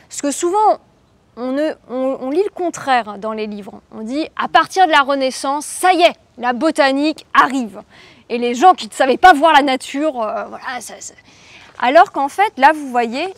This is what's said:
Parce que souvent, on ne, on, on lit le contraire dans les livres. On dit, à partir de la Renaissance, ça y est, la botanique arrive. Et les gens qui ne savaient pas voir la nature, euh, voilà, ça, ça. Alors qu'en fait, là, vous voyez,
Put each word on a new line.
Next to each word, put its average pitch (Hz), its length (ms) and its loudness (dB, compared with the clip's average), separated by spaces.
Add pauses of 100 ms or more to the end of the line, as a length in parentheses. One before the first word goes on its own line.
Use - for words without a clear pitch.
Parce - 120 -16
que 285 120 -4
souvent, 359 460 0 (580)
on 254 160 -6
ne, 302 200 -2 (160)
on, 262 320 -4
on 262 100 -8
lit 320 120 0
le 415 80 -4
contraire 247 680 -4
dans 220 140 -8
les 214 140 -8
livres. 202 340 -14 (120)
On 220 100 -16
dit, 262 320 -8
à - 140 -6
partir 359 380 2
de 311 40 2
la 294 120 4
Renaissance, 277 640 -4
ça - 280 0
y 339 100 2
est, 320 120 4 (220)
la 247 160 -4
botanique 285 800 0
arrive. 247 480 0 (480)
Et 233 100 -4
les 240 160 -2
gens 302 200 6
qui 226 140 -14
ne - 40 -20
savaient 262 260 0
pas - 160 8
voir 311 180 4
la 277 100 6
nature, 269 580 -4
euh, 220 260 -6
voilà, 370 340 -12
ça, 202 180 -16
ça. - 160 -20 (640)
Alors 311 320 4
qu'en 277 180 -4
fait, 415 280 -2
là, 269 160 6
vous 302 160 -6
voyez, 247 500 -4